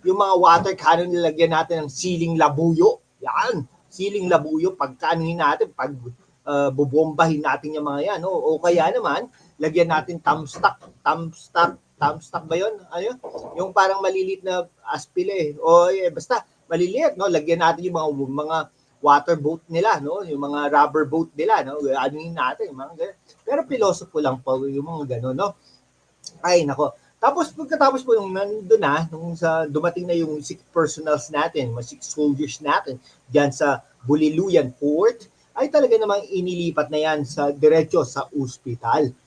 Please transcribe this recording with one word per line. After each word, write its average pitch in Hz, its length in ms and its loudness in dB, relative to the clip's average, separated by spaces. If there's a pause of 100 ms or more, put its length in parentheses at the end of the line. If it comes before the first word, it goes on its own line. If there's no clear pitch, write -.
yung 185 160 2
mga 196 160 4
water 175 400 6
cannon, 170 320 2
nilagyan 165 480 2
natin 160 320 -2
ng - 60 -10
siling 165 420 -2
labuyo. 160 640 4 (240)
Yan, 185 400 -2 (240)
siling 196 400 -6
labuyo, 160 480 0
pagkanuhin 165 640 -2
natin, 151 320 0
pag, 135 240 -8 (480)
uh, 143 300 0
bubombahin 151 680 2
natin 151 400 -4
yung 147 80 -6
mga 143 140 -4 (100)
yan, 180 80 -4
no? 185 140 -4
O 151 260 0
kaya 175 320 2
naman, 180 380 -4 (320)
lagyan 165 320 0
natin 160 260 -4
thumbstack, - 600 -2 (240)
thumbstack, 165 720 -2 (240)
thumbstack 156 480 -4
ba 165 80 0
yun? 196 320 -2
Ano 175 140 -8 (100)
yun? 254 40 -14 (440)
Yung 190 100 -4
parang 196 300 4
malilit 190 400 0
na 180 240 -4 (240)
aspile, 180 420 -4
eh. 170 180 -2 (120)
O, 170 320 8
eh, 185 160 0
basta, - 320 -2 (260)
maliliit, 185 480 0
no? 185 160 0
Lagyan 165 320 0
natin 170 240 0
yung 170 80 -4
mga, 156 140 0 (180)
mga 151 300 -4 (420)
water 143 400 4
boat 156 320 -4
nila, 175 320 2
no? 165 240 -4
Yung 143 140 -6
mga 143 260 -4
rubber 147 400 4
boat 160 240 -4
nila, 170 320 0
no? 139 160 -8 (160)
Anuhin 151 400 -4
natin, 139 400 -4
yung 131 60 -14
mga - 160 -14
ganun. - 200 -8 (280)
Pero 285 180 -2
pilosopo 196 560 -2
lang 131 240 -2
po 131 240 -2
yung 139 160 -4
mga 147 320 -8
ganun, 127 220 -4
no? 202 180 -2 (880)
Ay, 175 240 4
nako. 139 240 0 (320)
Tapos, 285 320 0
pagkatapos 277 480 0
po 233 160 2
nung 190 160 -6
nandun 202 480 0
na, 156 240 0
nung 160 300 -10
sa, 160 260 0
dumating 170 460 -2
na 170 80 0
yung 151 260 -4
sick - 160 -12 (160)
personals 156 560 -2
natin, 147 400 -2
mga 120 160 -10
sick - 160 -20
soldiers 147 560 -2
natin, 143 400 -4 (320)
dyan 143 220 4
sa 143 260 0 (240)
Buliluyan 156 720 2
Port, 151 560 0 (240)
ay 294 160 -2
talaga 254 240 4
namang 202 320 0
inilipat 175 640 -2
na 151 80 -2
yan 151 240 0
sa, 143 300 -4
diretso 156 500 4
sa 135 300 -6
ospital 127 800 -2 (140)